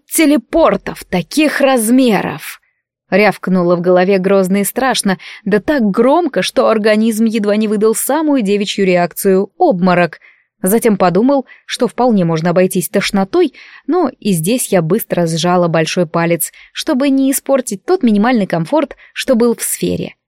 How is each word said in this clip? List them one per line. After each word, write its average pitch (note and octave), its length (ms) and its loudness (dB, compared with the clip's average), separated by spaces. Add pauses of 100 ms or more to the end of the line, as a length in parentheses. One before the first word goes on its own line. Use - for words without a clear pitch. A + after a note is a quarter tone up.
телепортов D4+ 1000 0
таких C4 540 -2
размеров!» A#3+ 1000 0 (480)
рявкнула F#3 640 2
в F3 60 -2
голове F#3 380 2
грозно F#3+ 380 0
и G3+ 60 0
страшно, G#3 540 -2 (280)
да G#3 140 0
так C#4+ 300 -2
громко, C4 520 0
что - 260 0
организм A3 580 0
едва G#3 300 0
не A3 120 0
выдал A3 280 0
самую C#4+ 460 -2
девичью G3+ 440 -2
реакцию — F#3 720 0
обморок. F3+ 640 2 (420)
Затем G#3+ 360 2
подумал, A#3 480 2 (200)
что - 220 -4
вполне A3 380 0
можно E3 240 -2
обойтись F#3 400 0
тошнотой, G#3 640 0 (320)
но E4+ 240 0 (100)
и G#3 120 -2
здесь F3+ 380 -2
я F#3 120 2
быстро E3+ 460 -2
сжала E3+ 400 0
большой E3 400 -2
палец, E3+ 440 -4 (220)
чтобы C#4+ 360 -2
не C4+ 220 2
испортить C4+ 540 -4
тот F#4 160 0
минимальный A3 460 2
комфорт, F3 500 -2 (160)
что - 220 -2
был A#3 200 2
в - 60 -10
сфере. - 540 -6 (120)